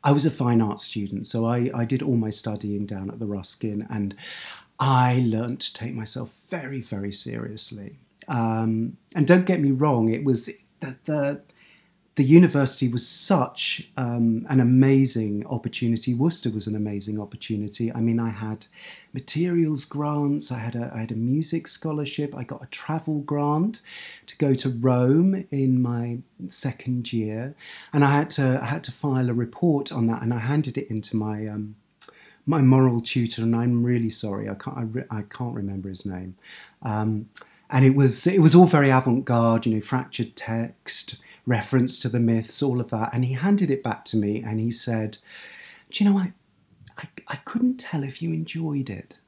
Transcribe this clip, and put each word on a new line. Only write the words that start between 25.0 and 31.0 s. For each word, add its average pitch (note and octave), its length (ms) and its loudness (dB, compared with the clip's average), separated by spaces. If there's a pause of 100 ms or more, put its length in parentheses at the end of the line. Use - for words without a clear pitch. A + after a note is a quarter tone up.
in C3+ 300 2
my A#2+ 380 -2 (300)
second B2 640 -6
year, A2+ 420 -4 (380)
and C#3+ 120 4
I C#3 60 6
had D3 200 2
to, C3+ 300 0
I B2+ 60 -8
had D3+ 180 -6
to - 80 -10
file C3 380 -2
a A#2 40 -2
report C#3 560 0
on A2+ 180 0
that, A2+ 120 -2
and A#2+ 140 -4
I A#2 60 -4
handed C3+ 360 -2
it C#3 140 -8
into A2 260 -6